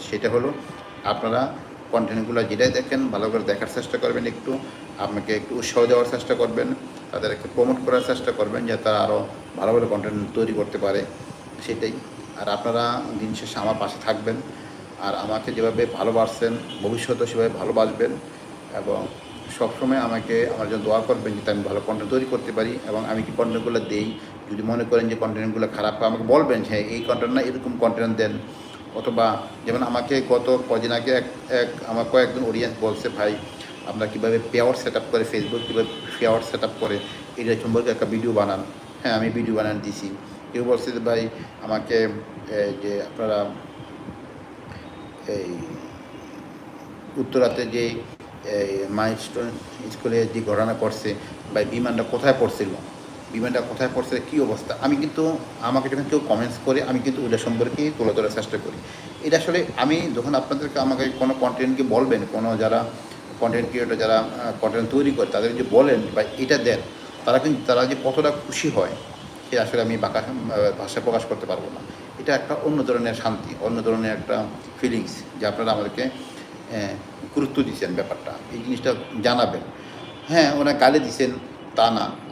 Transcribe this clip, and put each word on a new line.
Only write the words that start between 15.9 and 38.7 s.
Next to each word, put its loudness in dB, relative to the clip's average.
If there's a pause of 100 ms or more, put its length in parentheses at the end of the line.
ভবিষ্যতেও 0
সেভাবে 2
ভালোবাসবেন 2 (600)
এবং -2 (520)
সবসময় 2
আমাকে, 2
আমার -2
জন্য -2
দোয়া 4
করবেন, 2
যাতে -2
আমি 0
ভালো -2
কন্টেন্ট -2
তৈরি 4
করতে -2
পারি। 0
এবং -2
আমি -2
কি -6
কন্টেন্টগুলো 0
দেই, -2 (340)
যদি -6
মনে 0
করেন 4
যে -2
কন্টেন্টগুলো 0
খারাপ 0
হয়, 4
আমাকে 0
বলবেন 6
যে, -6
"হ্যাঁ, 0
এই -4
কন্টেন্ট 0
না, 4
এরকম -2
কন্টেন্ট 2
দেন।" 4 (640)
অথবা 2 (240)
যেমন 2
আমাকে 2
গত 6
কদিন 2
আগে 2
এক, 4 (260)
এক, 4 (200)
আমার 0
কয়েকজন 4
অডিয়েন্স 0
বলছে, 0
"ভাই, 0 (520)
আপনারা -2
কীভাবে 2 (120)
পেআউট 4
সেট -4
আপ 0
করে, 4
Facebook -2
কীভাবে 2 (320)
পেআউট 2
সেট -2
আপ 0 (100)
করে, 0 (380)
এটা 0
সম্পর্কে 2
একটা 0
ভিডিও 0
বানান।" 2 (400)